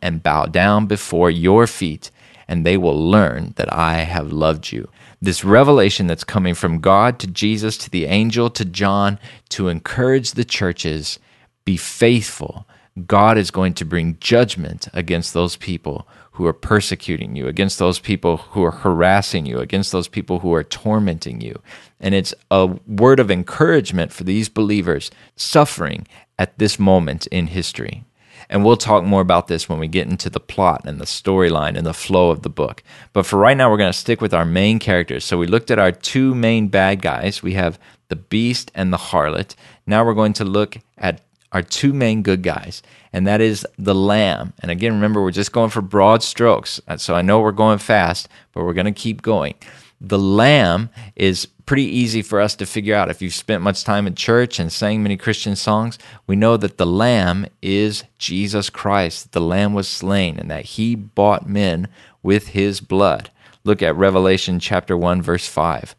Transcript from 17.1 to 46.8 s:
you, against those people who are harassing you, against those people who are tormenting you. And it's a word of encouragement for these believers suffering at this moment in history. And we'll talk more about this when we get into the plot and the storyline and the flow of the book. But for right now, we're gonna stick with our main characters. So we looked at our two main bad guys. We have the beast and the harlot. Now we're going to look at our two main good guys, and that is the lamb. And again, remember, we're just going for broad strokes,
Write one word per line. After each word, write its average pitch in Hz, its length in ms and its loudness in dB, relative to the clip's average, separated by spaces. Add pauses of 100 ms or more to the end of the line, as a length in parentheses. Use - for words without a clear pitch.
you, 65 100 -6
against 92 320 -2
those 90 220 0
people 87 380 -2
who - 260 -4
are 80 80 0
harassing 90 720 2
you, 62 140 -6
against 95 320 -4
those 90 160 -4
people 90 320 -6
who 90 140 -2
are 78 100 0
tormenting 87 760 -4
you. 55 220 -12 (380)
And 98 160 0
it's 95 180 -2 (160)
a 95 160 6 (220)
word 123 320 6
of 104 100 2
encouragement 95 840 0
for - 120 -12
these 104 240 -2
believers 101 640 -2 (240)
suffering - 720 0 (280)
at - 220 -4
this 107 220 0
moment 87 480 2
in 87 180 -2
history. - 580 -8 (460)
And 101 140 2
we'll 113 120 8
talk 104 280 2
more 98 180 4
about 87 240 2
this 82 200 -4
when 80 120 -6
we 80 100 -6
get 82 200 -2
into 92 200 -4
the - 120 -6
plot 90 440 0
and 73 160 -12
the 73 60 -14
storyline 85 720 0
and 82 100 -4
the 80 80 -4
flow 90 360 2
of 76 120 -2
the - 80 -6
book. 69 320 -6 (320)
But 98 100 2
for 101 140 0
right 123 180 6
now, 127 140 4
we're 107 80 2
gonna 95 160 2
stick - 260 -4
with 104 140 -2
our 85 100 2
main 98 340 2
characters. 87 460 -2
So 90 140 -2
we 85 80 0
looked 113 240 0
at 110 80 2
our 92 140 4
two 131 420 0
main 113 340 2
bad 95 320 2
guys. 80 420 -4
We 92 120 -4
have 90 240 -2 (300)
the - 80 -8
beast 113 580 -4
and 92 180 -2
the 90 60 0
harlot. 80 560 -2 (320)
Now 110 180 2
we're 117 80 2
going 107 220 2
to 110 100 -4
look 101 320 -2 (220)
at 87 240 -4 (300)
our 92 100 0
two 139 300 -2
main 113 300 0
good 95 200 0
guys, 92 400 -6 (300)
and 90 140 0
that 107 140 2
is 110 260 0 (120)
the 98 160 0
lamb. 95 640 0
And 87 100 -6
again, 104 220 -2
remember, 104 300 0
we're 92 80 0
just 98 220 -4
going 113 180 0
for 110 120 -4
broad 104 400 4
strokes, - 580 0 (160)